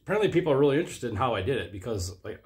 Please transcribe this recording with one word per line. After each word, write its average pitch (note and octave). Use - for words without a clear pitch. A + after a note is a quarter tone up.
apparently G#3
people D#3
are C3+
really C#3+
interested B2+
in G#2+
how B2
I F#2+
did A#2+
it F2+
because, G2
like, -